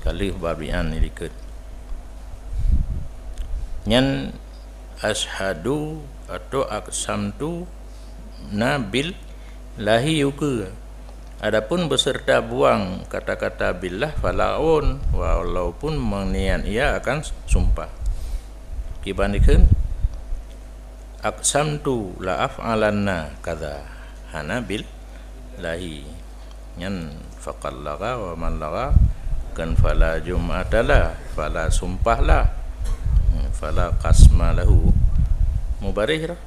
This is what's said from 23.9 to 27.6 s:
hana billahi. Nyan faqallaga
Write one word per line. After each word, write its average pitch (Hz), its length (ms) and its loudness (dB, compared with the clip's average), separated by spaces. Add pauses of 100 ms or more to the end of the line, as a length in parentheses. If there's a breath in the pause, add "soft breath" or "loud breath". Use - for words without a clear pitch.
hana 80 320 -6
billahi. 85 1400 -10 (760)
Nyan 87 320 -6 (320)
faqallaga 73 720 -8